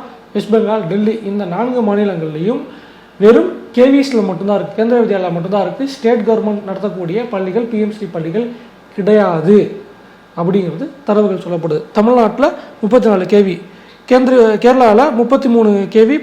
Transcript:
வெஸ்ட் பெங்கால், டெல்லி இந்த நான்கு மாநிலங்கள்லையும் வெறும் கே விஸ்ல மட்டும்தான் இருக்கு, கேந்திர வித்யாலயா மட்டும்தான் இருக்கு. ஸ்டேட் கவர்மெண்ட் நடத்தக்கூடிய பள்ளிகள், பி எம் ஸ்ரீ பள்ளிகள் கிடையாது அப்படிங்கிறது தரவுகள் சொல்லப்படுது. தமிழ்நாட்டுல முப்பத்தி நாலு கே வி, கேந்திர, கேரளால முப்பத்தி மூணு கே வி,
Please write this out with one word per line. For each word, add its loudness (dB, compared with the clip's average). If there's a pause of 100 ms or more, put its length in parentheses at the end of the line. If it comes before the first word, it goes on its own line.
(320)
வெஸ்ட் -4
பெங்கால், 0
டெல்லி -2
இந்த -6
நான்கு -4
மாநிலங்கள்லையும் -2 (600)
வெறும் 4 (200)
கே 4
விஸ்ல 2
மட்டும்தான் -2
இருக்கு, -4
கேந்திர 2
வித்யாலயா 0
மட்டும்தான் -2
இருக்கு. -6
ஸ்டேட் -2
கவர்மெண்ட் -2
நடத்தக்கூடிய -6
பள்ளிகள், -4
பி -6
எம் -2
ஸ்ரீ -12
பள்ளிகள் -6 (460)
கிடையாது 2 (560)
அப்படிங்கிறது -4 (160)
தரவுகள் 0
சொல்லப்படுது. -4 (100)
தமிழ்நாட்டுல 2 (280)
முப்பத்தி 2
நாலு 0
கே 4
வி, 0 (460)
கேந்திர, 4
கேரளால 4
முப்பத்தி 0
மூணு 2
கே 4
வி, 2